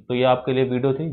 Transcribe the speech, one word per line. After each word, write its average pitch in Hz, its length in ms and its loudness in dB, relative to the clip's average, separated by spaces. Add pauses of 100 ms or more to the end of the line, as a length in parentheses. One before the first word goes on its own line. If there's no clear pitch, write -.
तो 123 60 -4
ये 123 100 2
आपके 127 280 2
लिए 131 120 2
video 127 300 0
थी। 160 180 -6